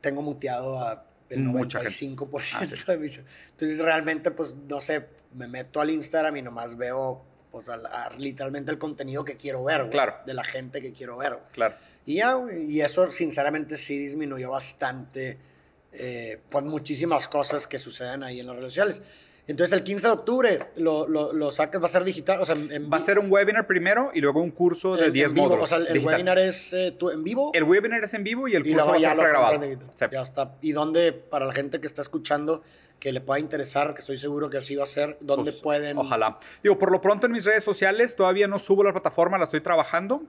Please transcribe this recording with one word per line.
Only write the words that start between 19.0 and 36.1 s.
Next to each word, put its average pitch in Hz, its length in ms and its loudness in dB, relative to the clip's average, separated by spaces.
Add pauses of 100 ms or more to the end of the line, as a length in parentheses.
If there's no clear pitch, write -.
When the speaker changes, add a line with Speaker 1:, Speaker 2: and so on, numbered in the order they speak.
Speaker 1:
Entonces, 170 300 2
el 175 80 0
quince 202 220 -2
de 233 80 6
octubre 226 440 2 (180)
lo, 160 300 2
lo, 151 280 0
lo 151 160 0
sacas, 151 320 -2
va - 20 -4
a 170 60 2
ser 180 120 4
digital, 180 380 0
o 185 60 0
sea, 160 80 2
en 147 360 -6
Speaker 2:
Va 160 60 2
a 156 40 2
Speaker 1:
vi-, 160 40 -6
Speaker 2:
ser 202 140 4
un 202 120 0
webinar 202 360 4
primero 202 480 2
y 156 80 2
luego 143 180 4
un 170 100 0
curso 175 460 2
de 165 120 6
Speaker 1:
en, 147 40 2
Speaker 2:
diez 139 160 4
Speaker 1:
en 147 60 -2
vivo, 143 140 6
Speaker 2:
módulos, 170 160 4
Speaker 1:
o - 20 -2
sea, 165 120 2
el 165 140 0
Speaker 2:
digital. 160 220 2
Speaker 1:
webinar 185 240 4
es, 185 340 0
eh, 185 260 -2
tú, 175 120 0
en 156 120 -4
vivo. 240 300 -2
Speaker 2:
El 165 120 4
webinar 208 380 4
es 214 120 -6
en 208 100 -4
vivo 240 240 -4
y 220 60 0
el 147 120 4
Speaker 1:
Y 156 60 2
Speaker 2:
curso 156 140 4
Speaker 1:
luego 156 160 6
ya 160 60 6
Speaker 2:
va 156 40 4
a - 20 2
ser - 40 2
Speaker 1:
lo 160 40 4
Speaker 2:
pregrabado. 147 300 6
Speaker 1:
compran 147 260 0
digital. 120 160 -20
Speaker 2:
Sí. 127 200 -2
Speaker 1:
Ya 131 80 -4
está. 131 400 -6
¿Y 156 100 -2
dónde, 160 400 2
para 143 320 -4
la 131 80 -4
gente 139 260 -4
que 151 80 -8
está 147 140 -10
escuchando, 151 600 -2 (380)
que 135 120 -4
le 127 80 -4
pueda 135 180 -2
interesar, 147 540 -2
que - 80 -12
estoy 139 160 -8
seguro 143 320 -4
que 135 80 -6
así 135 200 -6
va 139 80 -2
a - 20 -10
ser, 147 340 -4
dónde 143 300 0
Speaker 2:
Pues, 147 100 -12
Speaker 1:
pueden? 147 380 -2
Speaker 2:
ojalá. 117 400 0 (240)